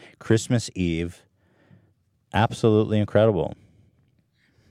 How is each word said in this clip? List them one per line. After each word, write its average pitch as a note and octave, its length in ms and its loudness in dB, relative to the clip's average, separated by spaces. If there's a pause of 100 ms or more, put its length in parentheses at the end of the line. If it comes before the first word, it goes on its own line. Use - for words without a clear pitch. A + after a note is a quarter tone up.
(180)
Christmas A2+ 560 0
Eve, F2 480 -4 (1120)
absolutely G#2+ 640 2
incredible. G#2 560 0 (1160)